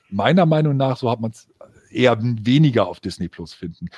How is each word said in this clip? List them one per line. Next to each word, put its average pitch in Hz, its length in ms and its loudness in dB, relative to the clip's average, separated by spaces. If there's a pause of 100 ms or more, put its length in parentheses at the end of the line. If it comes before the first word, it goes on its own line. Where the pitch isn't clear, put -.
(100)
meiner 123 340 2
Meinung 156 320 0
nach, 135 220 -2
so 120 120 -2
hat 110 100 -4
man's - 280 -10 (420)
eher 123 300 2
weniger 117 680 2
auf 87 140 -10
Disney 90 280 -8
Plus 82 240 -16
finden. 87 460 -14